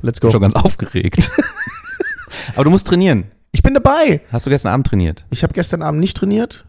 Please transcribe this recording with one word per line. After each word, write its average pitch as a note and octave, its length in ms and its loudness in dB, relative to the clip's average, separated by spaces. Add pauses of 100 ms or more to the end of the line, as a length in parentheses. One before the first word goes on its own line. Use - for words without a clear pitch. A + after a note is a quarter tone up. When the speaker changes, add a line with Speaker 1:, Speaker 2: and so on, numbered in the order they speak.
Speaker 1:
let's A#2 180 -4
go. A#2 80 4
Speaker 2:
Bin A2+ 40 6
schon A2 100 2
ganz G2 120 4
aufgeregt. - 720 0 (640)
<laughs> - 640 -10
Aber C3+ 80 0
du C#3+ 80 4
musst F#3+ 160 4
trainieren. F3 380 2 (260)
Speaker 1:
Ich - 140 2
bin C4+ 100 2
dabei. C#4 460 2 (100)
Speaker 2:
Hast A#2+ 160 -4
du C3 40 -2
gestern C3 220 0
Abend C3 140 2
trainiert? F2+ 440 -2
Speaker 1:
Ich - 120 -6
hab E3 120 0
gestern E3+ 280 -2
Abend D3+ 160 -2
nicht F#3 180 -2
trainiert, G#3 520 -4